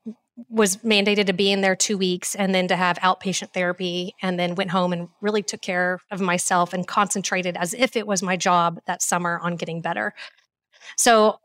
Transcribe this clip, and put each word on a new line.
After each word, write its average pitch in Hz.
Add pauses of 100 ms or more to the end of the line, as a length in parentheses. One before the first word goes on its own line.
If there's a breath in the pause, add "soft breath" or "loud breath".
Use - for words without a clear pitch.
(480)
was 214
mandated 208
to 190
be 196
in 196
there 190
two 202
weeks 180
and 196
then 180
to 185
have 175
outpatient 185
therapy, 180
and 185
then 175
went 190
home 180
and 170 (120)
really 208
took -
care 180 (120)
of 196
myself 180
and 180
concentrated 185
as 170
if 254
it 214
was 190
my 185
job 170
that 180
summer 175
on 175
getting 165
better. 165 (840 loud breath)
So 220